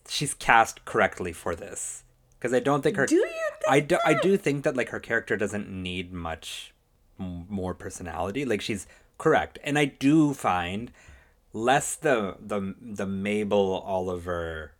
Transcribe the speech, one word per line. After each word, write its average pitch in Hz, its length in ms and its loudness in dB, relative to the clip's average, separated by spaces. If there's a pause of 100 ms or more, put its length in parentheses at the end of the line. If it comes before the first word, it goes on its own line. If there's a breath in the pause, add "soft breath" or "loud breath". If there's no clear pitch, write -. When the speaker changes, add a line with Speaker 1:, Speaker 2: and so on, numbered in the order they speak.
Speaker 1:
she's - 260 -4
cast - 500 4
correctly 95 480 0
for 85 240 -4
this. - 480 -12 (340)
'Cause 120 160 -2
I 123 60 4
don't 139 220 2
think 151 140 2
her 131 100 2
Speaker 2:
Do 311 100 4
you 392 60 4
think 659 120 -2 (340)
Speaker 1:
I 143 120 6
do, 160 240 2
I 160 100 4
Speaker 2:
that? 156 80 2
Speaker 1:
do 190 140 4
think 143 280 -2
that, 147 120 0
like, 120 140 -2
her 110 100 -6
character 117 360 -2
doesn't 104 320 -4
need 92 440 -8
much 85 600 -10 (460)
m-, 90 300 -8
more 92 260 -4
personality. 95 680 -6
Like, 110 160 0
she's 104 260 -6 (320 soft breath)
correct. 139 460 2
And 147 140 -2
I 147 80 4
do 143 480 4
find 95 580 -2 (600 soft breath)
less 123 440 2
the, 117 440 0
the, 101 400 -4
the 104 260 -6
Mabel 98 800 0
Oliver, 87 960 -4